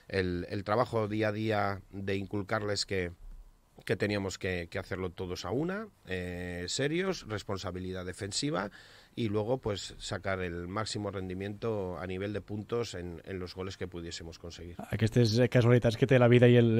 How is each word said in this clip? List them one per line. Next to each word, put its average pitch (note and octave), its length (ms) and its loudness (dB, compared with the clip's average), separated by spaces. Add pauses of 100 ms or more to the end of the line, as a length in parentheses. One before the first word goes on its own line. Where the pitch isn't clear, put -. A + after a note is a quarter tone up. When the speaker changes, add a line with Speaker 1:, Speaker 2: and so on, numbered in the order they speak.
Speaker 1:
el, F2+ 400 0
el G2+ 160 -6
trabajo A2+ 420 0
día G#2+ 220 0
a G#2 40 0
día G2+ 580 0
de G2 260 -4
inculcarles G#2 720 -2
que F2+ 260 -2 (720)
que A2+ 120 0
teníamos G2+ 420 -2
que, F2+ 320 -2
que G#2 80 -6
hacerlo F#2 320 -4
todos F2+ 340 -8
a F2 60 -6
una, F#3 380 -4 (180)
eh, F2+ 600 -6
serios, E3+ 600 -2
responsabilidad F#2 760 -6
defensiva C#3+ 680 -4 (480)
y A2+ 120 0
luego, G#2+ 260 0
pues, G#2 400 -6
sacar F#2+ 460 -4
el F2 260 -6
máximo G#2 420 -4
rendimiento F#2+ 880 -4
a F#2 80 -6
nivel F#2+ 280 -4
de G2+ 80 -4
puntos G#2+ 520 -4
en, F2 300 -8
en F#2+ 140 -8
los F2+ 160 -8
goles F#2 240 -8
que F#2 100 -6
pudiésemos E2+ 500 -10
conseguir. E2+ 380 -14 (140)
Speaker 2:
Aquestes, A2 480 4
eh, B2 100 6
casualitats A#2+ 480 6
que C3+ 100 4
té B2+ 140 6
la A#2+ 80 8
vida B2 240 10
i A#2+ 80 10
el, A#2 80 6 (120)